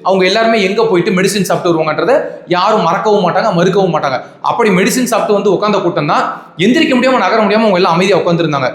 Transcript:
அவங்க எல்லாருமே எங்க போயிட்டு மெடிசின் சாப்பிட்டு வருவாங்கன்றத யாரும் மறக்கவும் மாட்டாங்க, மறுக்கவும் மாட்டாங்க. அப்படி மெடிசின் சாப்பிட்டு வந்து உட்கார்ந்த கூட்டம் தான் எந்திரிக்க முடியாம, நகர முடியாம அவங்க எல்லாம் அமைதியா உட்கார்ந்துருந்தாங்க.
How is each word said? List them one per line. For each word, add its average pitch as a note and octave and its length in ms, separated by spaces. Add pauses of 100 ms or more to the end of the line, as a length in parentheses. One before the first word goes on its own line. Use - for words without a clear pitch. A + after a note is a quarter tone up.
அவங்க F#3 220
எல்லாருமே A3+ 380
எங்க G#3 220
போயிட்டு F3+ 260
மெடிசின் F#3+ 300
சாப்பிட்டு F3 300
வருவாங்கன்றத D#3+ 500 (260)
யாரும் F#3+ 400
மறக்கவும் G3 380
மாட்டாங்க, G3+ 280
மறுக்கவும் F3+ 400
மாட்டாங்க. C#3+ 280 (200)
அப்படி G#3+ 280
மெடிசின் A3+ 420
சாப்பிட்டு G#3+ 220
வந்து G3+ 180
உட்கார்ந்த G3+ 260
கூட்டம் E3 300
தான் - 340 (160)
எந்திரிக்க C4 360
முடியாம, B3+ 240
நகர G#3 260
முடியாம G#3 220
அவங்க G3+ 100
எல்லாம் F3 180
அமைதியா F#3+ 240
உட்கார்ந்துருந்தாங்க. D#3 580